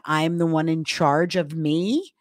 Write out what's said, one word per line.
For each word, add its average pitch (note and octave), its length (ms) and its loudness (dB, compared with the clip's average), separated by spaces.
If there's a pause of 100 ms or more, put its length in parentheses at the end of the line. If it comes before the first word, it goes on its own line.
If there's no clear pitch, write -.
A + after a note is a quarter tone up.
I'm D#3+ 340 0
the E3+ 80 2
one D#3+ 220 0
in D#3+ 160 -2
charge D#3+ 500 2
of D#3+ 200 -4
me, F3 680 -2